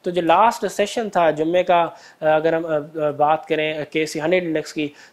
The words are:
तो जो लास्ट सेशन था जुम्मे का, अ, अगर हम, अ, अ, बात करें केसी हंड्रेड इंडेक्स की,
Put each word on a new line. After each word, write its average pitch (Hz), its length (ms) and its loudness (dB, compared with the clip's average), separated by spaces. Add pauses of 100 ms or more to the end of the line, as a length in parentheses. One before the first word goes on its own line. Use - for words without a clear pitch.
तो 180 80 -4
जो 175 100 -2
लास्ट 196 440 4
सेशन 208 440 -4
था 170 220 4
जुम्मे 160 320 0
का, 175 200 4
अ, - 420 -8
अगर 156 300 2
हम, 165 80 -2
अ, 170 40 -8
अ, 151 440 -2
बात 147 340 0
करें 156 400 -4
केसी 156 340 -4
हंड्रेड 175 240 0
इंडेक्स 156 280 -4
की, 147 200 -6 (220)